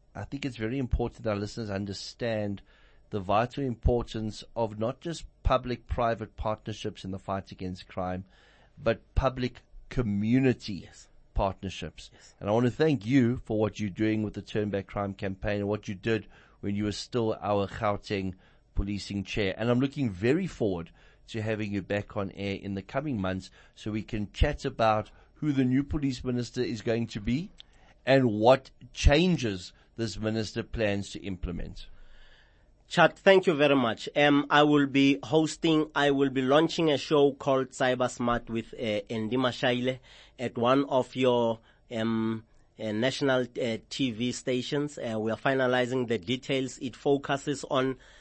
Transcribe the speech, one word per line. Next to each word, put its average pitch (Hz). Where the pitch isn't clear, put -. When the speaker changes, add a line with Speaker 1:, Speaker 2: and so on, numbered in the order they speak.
Speaker 1:
I 98
think 139
it's 117
very 113
important 120
that 110
our 104
listeners 104
understand 101
the 104
vital 110
importance 117
of 107
not 117
just 165
public-private 120
partnerships 107
in 95
the 95
fight 98
against 92
crime, 92
but 113
public 127
community 117
Speaker 2:
Yes. -
Speaker 1:
partnerships. 95
Speaker 2:
Yes. -
Speaker 1:
And 98
I -
want 120
to 120
thank 143
you 123
for 110
what 107
you're 107
doing 107
with 101
the 104
Turn 104
Back 98
Crime 101
campaign 101
and 101
what 104
you 104
did 110
when 101
you 104
were 104
still 110
our 101
Gauteng 98
policing 101
chair. 98
And 117
I'm 120
looking 139
very 123
forward 90
to 110
having 107
you 101
back 101
on 98
air 98
in 98
the 98
coming 135
months 92
so -
we 107
can 104
chat -
about 110
who 151
the 135
new 131
police 139
minister 123
is 107
going 117
to -
be 123
and 131
what 113
changes 139
this 107
minister 110
plans 101
to -
implement. 87
Speaker 2:
Chad, 160
thank 190
you 170
very 143
much. 117
Um, 147
I 147
will 147
be 139
hosting, 156
I 143
will 139
be 131
launching 160
a 131
show 143
called 135
Cyber 127
Smart 120
with, 113
uh, 107
Andy 113
Mashaile 127
at 120
one 131
of 127
your, 120
um, 113
uh, 110
national, 127
uh, 113
T 131
V 117
stations. 139
Uh, 113
we 110
are 107
finalizing 127
the 113
details. 127
It 123
focuses 143
on 131